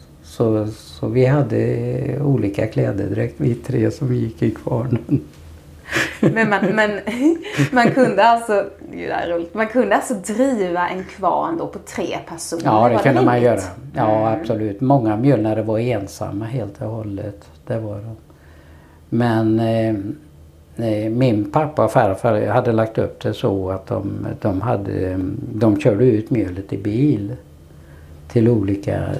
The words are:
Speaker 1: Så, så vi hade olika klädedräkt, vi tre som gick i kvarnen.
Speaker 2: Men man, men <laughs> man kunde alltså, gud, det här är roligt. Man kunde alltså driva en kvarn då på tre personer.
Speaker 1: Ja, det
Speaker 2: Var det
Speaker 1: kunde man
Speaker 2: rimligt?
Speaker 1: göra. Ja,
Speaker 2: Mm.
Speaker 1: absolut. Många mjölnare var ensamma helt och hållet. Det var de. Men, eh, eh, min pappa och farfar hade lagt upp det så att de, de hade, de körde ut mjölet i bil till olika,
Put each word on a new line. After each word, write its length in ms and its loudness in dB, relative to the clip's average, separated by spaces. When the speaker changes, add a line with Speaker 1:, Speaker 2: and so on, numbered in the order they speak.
Speaker 1:
Så, 440 0
så 400 -10
vi 180 2
hade 960 0
olika 460 0
klädedräkt, 680 -2
vi 180 0
tre 360 0
som 240 -2
gick 260 -2
i 100 2
kvarnen. 680 -2
Speaker 2:
Men 300 2
man, 160 2
men 160 2
<laughs> 800 0
man 200 4
kunde 320 4
alltså, 420 4
gud, 180 -8
det 40 -4
här 140 -4
är 80 -4
roligt. 180 -6
Man 140 -2
kunde 280 2
alltså 180 0
driva 760 0
en 140 -6
kvarn 540 -2
då 100 -4
på 120 -10
tre 260 -6
personer. 360 -8
Speaker 1:
Ja, 60 4
det 80 6
Speaker 2:
Var 100 6
det 140 2
Speaker 1:
kunde 180 4
man 140 6
Speaker 2:
rimligt? 160 4
Speaker 1:
göra. 100 0
Ja, 320 2
Speaker 2:
Mm. 140 0
Speaker 1:
absolut. 400 -4
Många 360 2
mjölnare 440 2
var 180 0
ensamma 680 -4
helt 360 -8
och 80 -6
hållet. 560 -8
Det 120 -4
var 160 -8
de. 200 -12
Men, 500 2
eh, 360 0
eh, 240 -2
min 400 2
pappa 340 2
och 60 0
farfar 560 2
hade 240 2
lagt 260 0
upp 240 -2
det 120 -2
så 360 -2
att 180 -6
de, 400 -4
de 200 0
hade, 580 -2
de 260 4
körde 260 4
ut 240 2
mjölet 440 -4
i 40 -4
bil 560 0
till 220 4
olika, 520 0